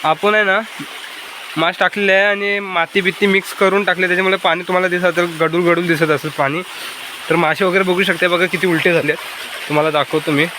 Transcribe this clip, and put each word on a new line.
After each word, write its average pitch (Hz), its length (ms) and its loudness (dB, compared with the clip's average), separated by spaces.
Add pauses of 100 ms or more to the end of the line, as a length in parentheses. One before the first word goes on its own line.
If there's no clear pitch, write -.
आपण 160 300 2
आहे 214 100 4
ना 196 160 2 (960)
मास 170 220 0
टाकलेले 196 340 2
आहे 190 120 4
आणि 202 360 0
माती 185 400 -2
बित्ती 190 260 0
मिक्स 196 260 0
करून 196 320 2
टाकले, 180 220 0
त्याच्यामुळे 190 300 2
पाणी 180 260 0
तुम्हाला 185 260 0
दिसत 175 160 0
असेल, 175 360 0
गडूळ 165 220 2
गडूळ 170 240 2
दिसत 160 240 2
असेल 147 200 0
पाणी. 147 320 -2 (680)
तर 160 60 4
मासे 165 280 2
वगैरे 190 200 2
बघू 185 180 0
शकते 180 260 0
बघा, 175 180 2
किती 185 200 -2
उलटे 170 260 2
झाले, 151 200 2 (560)
तुम्हाला 151 220 2
दाखवतो 151 400 0
मी. 151 160 2 (120)